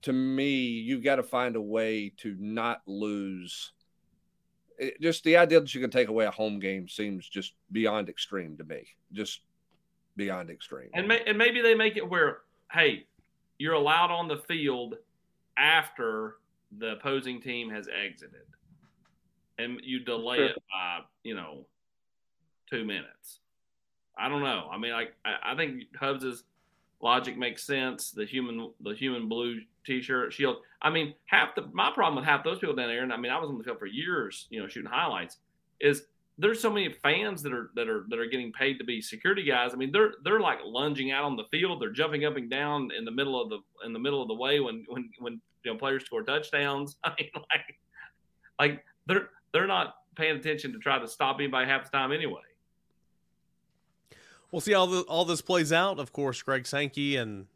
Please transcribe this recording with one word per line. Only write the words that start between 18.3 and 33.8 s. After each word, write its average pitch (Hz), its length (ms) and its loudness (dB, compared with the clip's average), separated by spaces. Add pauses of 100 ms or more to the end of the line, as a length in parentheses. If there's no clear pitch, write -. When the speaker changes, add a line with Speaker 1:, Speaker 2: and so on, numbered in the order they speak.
Speaker 2:
and 120 260 -6
you 127 180 -6
delay 120 360 -2
Speaker 3:
Sure. 139 100 6
Speaker 2:
it - 240 -4
by, 90 280 -6 (240)
you 110 120 -8
know, 78 300 -12 (1040)
two 117 140 -4
minutes. - 560 -8 (760)
I 110 100 -2
don't 143 140 0
know. 107 300 -2
I 90 60 -8
mean, 117 140 -4
like, 117 220 -4 (100)
I, 107 300 -2
I - 20 -4
think 139 280 -4 (120)
Hubbs's 131 480 -4 (560)
logic 123 380 2
makes 123 260 -4
sense. 131 480 -4
The 107 140 -4
human, 117 460 -6 (100)
the 101 140 -6
human 123 340 -4
blue 117 320 -4 (240)
T-shirt, 127 480 -2
shield. 131 240 0 (240)
I 151 80 4
mean, 160 240 -2 (140)
half - 260 6
the, - 200 -6
my 202 180 2
problem 185 240 2
with 139 100 -2
half 143 180 4
those 180 140 -2
people 165 180 -2
down 127 120 -2
there, 117 160 -2
and 127 100 -4
I 117 40 -4
mean, 120 140 -4
I 143 80 0
was 156 120 -6
on 127 80 -6
the 110 40 -10
field 117 140 -6
for 107 80 -10